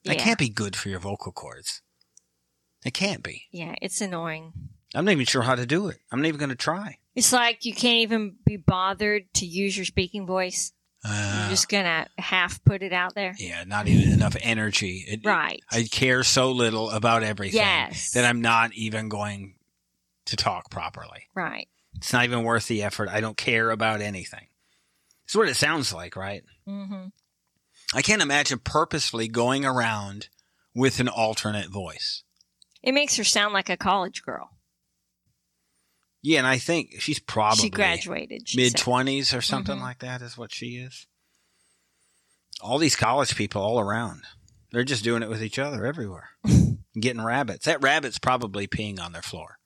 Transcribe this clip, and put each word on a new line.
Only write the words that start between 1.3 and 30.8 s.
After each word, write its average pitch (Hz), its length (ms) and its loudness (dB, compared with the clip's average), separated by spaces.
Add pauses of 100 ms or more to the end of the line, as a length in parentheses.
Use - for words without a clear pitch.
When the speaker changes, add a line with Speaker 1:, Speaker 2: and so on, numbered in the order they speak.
Speaker 1:
cords. - 520 -12 (1000)
It 127 100 -4
can't 190 280 -2
be. - 300 -12
Speaker 2:
Yeah, 165 280 -10
it's - 200 -6
annoying. 165 520 -6 (400)
Speaker 1:
I'm 156 120 0
not 208 80 4
even 143 140 4
sure 127 160 2
how 127 120 4
to 123 120 -2
do 185 200 0
it. - 120 -8 (120)
I'm 120 100 -2
not 151 60 2
even 151 140 -2
gonna 139 160 -4
try. 185 420 -4 (160)
Speaker 2:
It's 247 180 4
like 233 320 2
you 240 80 -4
can't 240 260 4
even 214 460 0
be 208 120 4
bothered 190 760 0
to 190 120 0
use 190 300 0
your 190 100 -4
speaking 190 400 -4
voice. 185 460 -2 (320)
Speaker 1:
Uh, 104 380 -2
Speaker 2:
You're 104 80 -2
just 185 180 0
gonna 175 400 0 (100)
half 185 460 -2
put 196 180 4
it 190 100 -6
out 180 220 -2
there. 190 240 -4
Speaker 1:
Yeah, 90 260 -10
not 104 220 -4
even - 260 6
enough 104 280 4
energy. 107 680 -2
It, 107 180 -8
Speaker 2:
Right. 175 460 0
Speaker 1:
I 117 140 2
care 127 400 2
so 131 260 4
little 113 400 0
about 110 320 4
everything 107 380 -2
Speaker 2:
Yes. 180 520 0
Speaker 1:
that 123 120 4
I'm 120 160 4
not 117 340 4
even 110 340 -6
going 101 460 -6 (720)
to - 100 -4
talk 90 340 -2
properly. 85 640 -12
Speaker 2:
Right. 170 320 -6 (260)
Speaker 1:
It's - 180 -8
not 123 120 4
even 120 180 0
worth 113 240 0
the 107 160 -2
effort. 104 260 -4
I 107 120 -2
don't 110 160 -4
care 113 340 2
about 110 300 0
anything. 101 480 -8 (760)
It's - 120 -2
what 214 120 6
it 127 80 0
sounds 147 380 2
like, 87 220 -12
right? 95 260 -8 (260)
Speaker 2:
Mm-hmm. 196 380 -10 (880)
Speaker 1:
I 131 80 2
can't 208 200 4
imagine 143 360 2
purposefully 147 720 0
going 123 360 2
around 110 640 -2 (460)
with 127 260 4